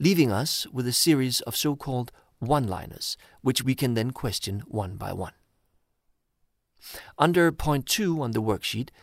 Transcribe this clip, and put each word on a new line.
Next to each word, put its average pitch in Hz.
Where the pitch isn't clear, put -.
leaving 160
us -
with 123
a 123
series 131
of -
so-called 135
one-liners, 117
which 127
we 131
can 127
then 117
question 101
one 98
by 98
one. 92
Under 170
point 147
two 170
on 123
the 113
worksheet, 110